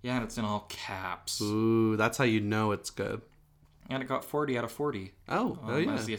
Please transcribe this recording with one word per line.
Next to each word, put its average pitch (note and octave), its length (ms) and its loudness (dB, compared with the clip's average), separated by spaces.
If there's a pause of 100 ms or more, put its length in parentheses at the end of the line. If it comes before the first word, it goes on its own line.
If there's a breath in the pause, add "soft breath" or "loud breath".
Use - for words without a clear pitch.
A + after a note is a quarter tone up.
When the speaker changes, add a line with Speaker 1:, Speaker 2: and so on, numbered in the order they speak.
Speaker 1:
Yeah, B2+ 140 -4
and B2 100 0
it's A3 140 -6
in A2+ 60 0
all G#2 240 0
caps. - 720 -6
Speaker 2:
Ooh, A2 540 4
that's A2 200 2
how C#3+ 60 2
you A2 180 4
know G#2+ 300 2
it's - 200 -4
good. G#2 300 -4 (720)
Speaker 1:
And C3 100 -4
it C3 60 -8
got C3 180 -4
forty D3 320 0
out A#2 60 0
of A2+ 80 -4
forty. A2+ 440 -4 (140)
Speaker 2:
Oh, G#3 320 -2
Speaker 1:
Um, A2+ 100 -8
Speaker 2:
oh B2 80 0
yeah. E3 160 2
Speaker 1:
as A2+ 120 -2
the, A2 120 -4